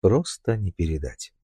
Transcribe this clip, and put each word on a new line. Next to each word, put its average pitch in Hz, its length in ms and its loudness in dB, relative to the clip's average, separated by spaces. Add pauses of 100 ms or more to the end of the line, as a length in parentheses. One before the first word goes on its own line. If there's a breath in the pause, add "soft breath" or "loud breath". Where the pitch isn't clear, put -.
Просто 113 560 2
не 101 140 -2
передать. 80 640 -4 (220)